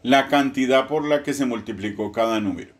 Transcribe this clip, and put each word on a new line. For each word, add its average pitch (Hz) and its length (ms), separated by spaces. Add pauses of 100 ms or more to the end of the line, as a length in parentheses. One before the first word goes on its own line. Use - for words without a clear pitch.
la 135 260
cantidad 131 600
por 151 180
la 147 160
que 147 140
se 139 100
multiplicó 107 680
cada 113 280
número. 95 400